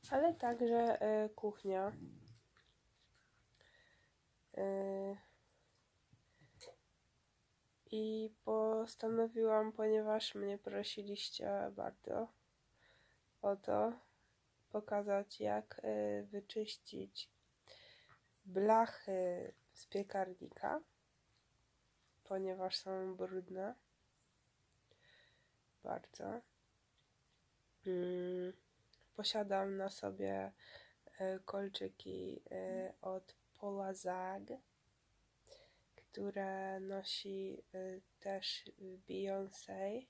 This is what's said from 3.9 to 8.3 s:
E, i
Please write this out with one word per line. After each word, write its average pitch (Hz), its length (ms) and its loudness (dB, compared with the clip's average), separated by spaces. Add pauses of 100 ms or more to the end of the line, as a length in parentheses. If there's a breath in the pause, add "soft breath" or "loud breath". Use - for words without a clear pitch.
E, 196 600 0 (2750 soft breath)
i 220 420 0 (100)